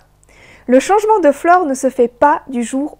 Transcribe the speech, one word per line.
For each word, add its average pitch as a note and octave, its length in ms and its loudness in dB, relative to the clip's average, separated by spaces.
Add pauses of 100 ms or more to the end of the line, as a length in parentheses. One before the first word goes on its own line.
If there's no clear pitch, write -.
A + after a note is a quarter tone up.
(680)
Le B3 120 4
changement G#4 420 0
de D4 120 4
flore F4 340 0
ne C4+ 80 -4
se C4 160 -4
fait A#3+ 180 0
pas D4 400 0
du A#3+ 140 -6
jour C4+ 380 -8